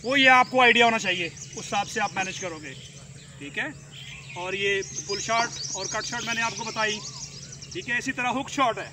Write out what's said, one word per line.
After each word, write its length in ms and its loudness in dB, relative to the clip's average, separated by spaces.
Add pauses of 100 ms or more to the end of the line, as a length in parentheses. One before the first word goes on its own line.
वो 120 2
ये 140 8
आपको 320 6
idea 220 8
होना 140 6
चाहिए, 300 -2
उस 280 -12
हिसाब 300 -2
से 140 -6
आप 160 -2
manage 220 -2
करोगे, 340 -8 (680)
ठीक 200 -8
है। 140 -4 (640)
और 160 -4
ये 280 2 (160)
pull 220 -6
शॉट 280 2 (280)
और 100 -6
कट 180 -4
शॉट 200 -6
मैंने 180 -2
आपको 220 -2
बताई, 340 -2 (760)
ठीक 160 -8
है। 100 0
इसी 140 -2
तरह 180 -2
हुक 200 -2
शॉट 280 2
है। 140 -8